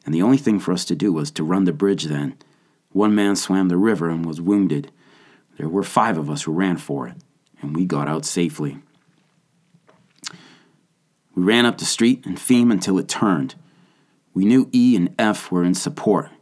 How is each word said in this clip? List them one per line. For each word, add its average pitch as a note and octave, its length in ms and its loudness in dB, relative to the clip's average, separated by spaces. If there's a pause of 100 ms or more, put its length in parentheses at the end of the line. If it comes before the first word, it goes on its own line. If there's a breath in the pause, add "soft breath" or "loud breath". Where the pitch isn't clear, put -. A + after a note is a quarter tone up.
and D#2 100 -4
the E2+ 80 2
only C3 160 4
thing A2 200 2
for F2+ 140 -2
us F2+ 140 -2
to F#2 80 -4
do F#2 180 0
was D2+ 200 -4
to D#2+ 120 -6
run F#2 200 2
the F2 80 2
bridge F#2+ 320 0
then. C#2+ 320 -6 (560 soft breath)
One G#2 220 2
man G2+ 220 2
swam F#2+ 320 0
the F2 80 2
river F#2+ 320 0
and E2 160 -4
was D#2+ 160 -6
wounded. F#2+ 500 0 (680 soft breath)
There D#2 100 -6
were F#2+ 140 -2
five A2 340 0
of D2+ 140 -6
us D2 120 -6
who D#2+ 100 -6
ran F2+ 240 0
for C2+ 320 -8
it, - 80 -18 (440)
and D2+ 160 -8
we F2+ 80 0
got D2+ 240 -2
out D#2 160 -4
safely. D2+ 540 -4 (2500 loud breath)
We F2+ 80 0
ran A#2 240 4
up A#2 100 0
the - 80 -10
street A#2+ 400 0
and F2+ 160 -8
Fim A#2+ 300 4
until F#2+ 280 0
it D#2+ 100 -4
turned. D#2+ 460 -2 (800 soft breath)
We F#2+ 140 0
knew B2+ 260 4
E B2 240 4
and F2 220 0
F A2 320 -2
were F2 140 2
in F#2 100 2
support. F#2 560 -2 (120)